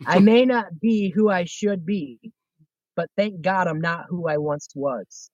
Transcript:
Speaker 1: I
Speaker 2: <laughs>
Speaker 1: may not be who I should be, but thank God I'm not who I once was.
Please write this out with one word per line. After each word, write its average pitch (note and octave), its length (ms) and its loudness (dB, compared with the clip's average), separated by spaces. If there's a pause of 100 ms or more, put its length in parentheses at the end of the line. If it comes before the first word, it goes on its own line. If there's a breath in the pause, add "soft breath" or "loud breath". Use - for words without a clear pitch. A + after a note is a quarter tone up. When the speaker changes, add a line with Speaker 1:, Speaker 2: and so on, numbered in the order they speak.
Speaker 1:
I F3 140 4
Speaker 2:
<laughs> - 0 -
Speaker 1:
may A3+ 260 6
not G#3 340 -2
be G#3+ 300 0
who G#3+ 200 2
I F3+ 160 -2
should G3 400 -4
be, D3+ 320 -6 (800)
but E3 200 -6
thank G3 260 -2
God F#3 260 0
I'm D#3 120 -2
not E3+ 300 -4
who F3 180 -4
I D3+ 100 0
once D3 360 -4
was. C3+ 600 -8